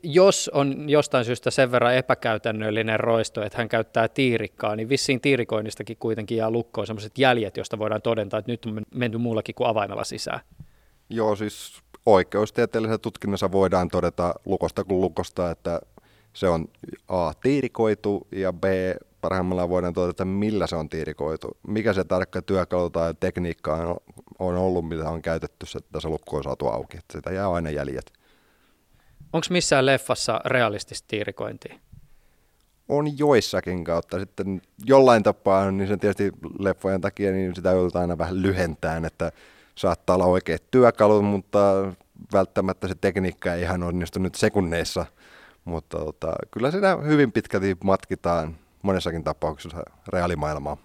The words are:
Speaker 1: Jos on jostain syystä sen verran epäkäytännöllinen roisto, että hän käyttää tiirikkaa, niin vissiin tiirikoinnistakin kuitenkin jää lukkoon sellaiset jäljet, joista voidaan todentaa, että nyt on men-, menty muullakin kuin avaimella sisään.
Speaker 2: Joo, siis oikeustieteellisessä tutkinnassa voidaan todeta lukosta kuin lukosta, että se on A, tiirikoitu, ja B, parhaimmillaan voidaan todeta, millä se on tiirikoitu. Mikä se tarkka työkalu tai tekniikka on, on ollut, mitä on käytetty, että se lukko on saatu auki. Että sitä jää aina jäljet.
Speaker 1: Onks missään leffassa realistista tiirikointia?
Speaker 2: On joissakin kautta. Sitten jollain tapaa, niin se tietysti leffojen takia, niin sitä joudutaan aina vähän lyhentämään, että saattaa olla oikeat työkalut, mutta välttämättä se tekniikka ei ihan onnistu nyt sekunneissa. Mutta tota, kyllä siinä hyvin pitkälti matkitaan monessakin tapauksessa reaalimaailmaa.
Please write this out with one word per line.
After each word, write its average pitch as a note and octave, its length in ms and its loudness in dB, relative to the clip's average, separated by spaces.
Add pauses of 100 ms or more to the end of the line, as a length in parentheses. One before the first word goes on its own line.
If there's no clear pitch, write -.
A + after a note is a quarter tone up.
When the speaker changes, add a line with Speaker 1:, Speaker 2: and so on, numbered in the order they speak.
Speaker 1:
Jos F3+ 500 4
on C#3+ 360 0
jostain C#3 360 2
syystä B2 260 -2
sen B2+ 200 2
verran B2 240 4
epäkäytännöllinen A2 1040 0
roisto, A2+ 440 0
että G#2+ 140 -8
hän A2+ 120 -4
käyttää A2+ 380 0
tiirikkaa, A2 680 -2
niin A2 140 -8
vissiin C3 320 0
tiirikoinnistakin A2+ 800 -2
kuitenkin A2 380 -4
jää A2 140 0
lukkoon A2+ 360 -4
sellaiset G#2+ 300 -10
jäljet, B2 400 2
joista G2+ 220 -8
voidaan G#2+ 220 -2
todentaa, A2 380 -2
että A2+ 120 -8
nyt A#2 140 -8
on A2 80 -8
men-, G#2+ 120 -8 (100)
menty A#2+ 220 -4
muullakin A2+ 380 -4
kuin B2 140 0
avaimella G#2 340 -2
sisään. - 360 -8 (680)
Speaker 2:
Joo, A2 260 0
siis - 460 -10 (240)
oikeustieteellisessä G#2+ 920 4
tutkinnassa G2+ 540 -4
voidaan F#2 380 2
todeta F2 440 0 (120)
lukosta F#2 380 -2
kuin F#2 180 0
lukosta, F2 500 -2
että E2+ 300 -6 (520)
se - 140 -2
on E2 180 2 (420)
A, E2+ 260 -2
tiirikoitu, A2+ 1000 0
ja F#2 220 -2
B, E2+ 100 -6 (580)
parhaimmillaan F2+ 480 0
voidaan F2 240 0
todeta, F2+ 320 -2
millä G2 420 -2
se F2+ 80 -6
on D#2+ 140 -6
tiirikoitu. D#2 680 -6 (100)
Mikä G#2 260 -2
se F#2+ 100 0
tarkka F#2 380 -2
työkalu F2+ 480 0
tai E2 300 -2
tekniikka F2 560 -4
on, E2+ 220 -4 (420)
on F2+ 160 -2
ollut, F2+ 320 0
mitä D#2+ 220 -6
on E2 120 -6
käytetty, - 440 -6 (120)
että D#2 220 -10
se D#2+ 80 -8
lukko D2+ 300 -6
on C#2+ 60 -4
saatu C2+ 240 -4
auki. A#1+ 300 -6
Että - 200 -16
sitä E2+ 140 -8
jää F#2+ 200 -2
aina E2+ 180 -2
jäljet. C#2 480 -8 (1160)
Speaker 1:
Onks E3 160 -2
missään D#3+ 360 2
leffassa B2+ 600 0
realistista A#2 640 -2
tiirikointia? G#2+ 680 -8 (1120)
Speaker 2:
On D3 280 0
joissakin G2+ 640 2
kautta. E2+ 360 -2
Sitten F#2+ 420 -6 (240)
jollain B2+ 380 8
tapaa, G2 480 2
niin G2 160 -2
se G2+ 100 -2
tietysti G2+ 340 0 (280)
leffojen F#2+ 420 0
takia, G2 300 -2
niin F#2 240 -2
sitä F#2 160 0
joudutaan F2+ 300 2
aina F2 160 -2
vähän F2+ 240 -2
lyhentämään, E2 640 -2
että E2 260 -6 (440)
saattaa F2+ 400 0
olla F#2 100 4
oikeat F2+ 460 2
työkalut, G#2+ 540 6
mutta G2+ 340 0 (760)
välttämättä F#2+ 540 0
se F#2 80 -4
tekniikka F#2 580 -2
ei F2 80 -4
ihan F2+ 220 -2
onnistu F2 360 -4
nyt F#2 160 -2
sekunneissa. E2+ 680 0 (600)
Mutta E2 340 -8
tota, D#2 340 -6 (180)
kyllä B2+ 200 -2
siinä F#3+ 240 2
hyvin D3 360 4
pitkälti G2 520 0
matkitaan E2+ 720 0 (260)
monessakin F2 420 -2
tapauksessa D#2 600 -6 (240)
reaalimaailmaa. E2+ 760 -2